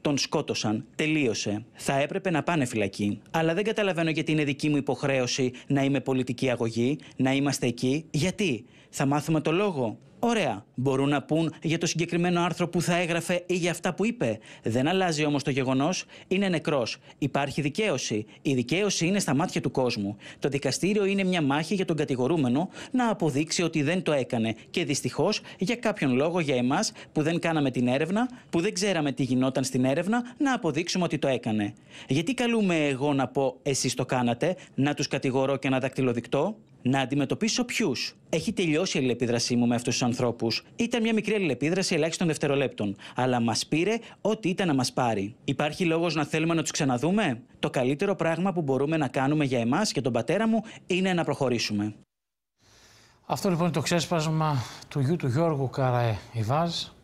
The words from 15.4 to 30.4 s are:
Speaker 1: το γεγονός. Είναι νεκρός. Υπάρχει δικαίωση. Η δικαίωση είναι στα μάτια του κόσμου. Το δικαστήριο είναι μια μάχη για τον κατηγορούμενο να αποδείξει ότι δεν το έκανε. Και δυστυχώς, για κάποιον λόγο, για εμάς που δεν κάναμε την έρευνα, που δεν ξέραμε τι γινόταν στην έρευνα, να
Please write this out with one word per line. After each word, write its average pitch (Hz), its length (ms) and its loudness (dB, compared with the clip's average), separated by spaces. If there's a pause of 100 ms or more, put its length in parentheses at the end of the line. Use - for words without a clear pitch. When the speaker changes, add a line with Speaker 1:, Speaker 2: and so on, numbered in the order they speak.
Speaker 1:
το 156 80 -2
γεγονός. 135 540 0 (240)
Είναι 196 200 2
νεκρός. 147 480 0 (220)
Υπάρχει 139 420 -2
δικαίωση. 139 680 -2 (160)
Η 143 120 0
δικαίωση 165 520 0
είναι 202 120 2
στα 160 160 0
μάτια 170 260 0
του - 100 -2
κόσμου. 107 460 -2 (220)
Το 151 100 -2
δικαστήριο 190 560 0
είναι 196 200 2
μια 180 180 0
μάχη 147 320 0
για 185 100 0
τον 165 120 0
κατηγορούμενο 143 720 2 (220)
να 247 180 2
αποδείξει 160 540 0
ότι 160 200 0
δεν 165 200 0
το 156 100 0
έκανε. 117 420 0 (160)
Και 175 140 0
δυστυχώς, 147 560 0 (180)
για 220 180 0
κάποιον 180 380 0
λόγο, 165 260 2
για 139 160 0
εμάς 135 360 0 (200)
που 156 100 0
δεν 165 160 0
κάναμε 156 320 2
την 123 180 0
έρευνα, 165 400 0 (220)
που 165 100 2
δεν 208 140 0
ξέραμε 170 380 0
τι 139 100 -2
γινόταν 131 420 2
στην 127 200 0
έρευνα, 175 380 2 (160)
να 269 160 2